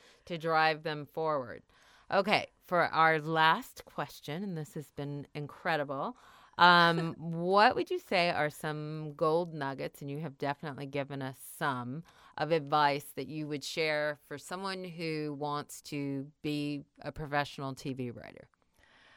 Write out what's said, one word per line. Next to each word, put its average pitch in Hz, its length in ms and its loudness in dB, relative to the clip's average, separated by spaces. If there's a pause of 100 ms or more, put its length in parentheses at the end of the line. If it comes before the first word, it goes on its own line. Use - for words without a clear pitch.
(280)
to 170 100 -6
drive 156 460 2
them 151 220 -6
forward. 143 580 -4 (460)
Okay, 190 380 2 (180)
for 175 200 2
our 160 340 4
last 160 640 4
question, - 580 -8
and 190 160 -6
this 151 180 -8
has 156 160 -10
been 143 440 -8
incredible, 147 800 -4 (420)
um, 170 580 8
<laughs> - 20 -16
what 175 580 4
would 349 140 -2
you 359 80 -2
say 175 320 2
are 151 200 2
some 151 640 -6
gold 165 380 2
nuggets, 143 480 -8
and 139 100 -8
you 143 80 -6
have 147 180 -10
definitely 143 480 -6
given 139 360 -6
us 131 160 -8 (200)
some, 131 460 -4 (340)
of 151 140 -2
advice 147 540 2 (100)
that 135 120 -8
you 151 200 -8
would 147 160 -6
share 151 640 -2
for 147 100 -10
someone 185 460 -8
who 160 560 -6
wants 147 420 -6
to 139 460 -6 (140)
be 147 420 -4 (180)
a 147 100 -10
professional 143 640 -4
T 131 180 -8
V 127 180 -6
writer? - 360 -16 (680)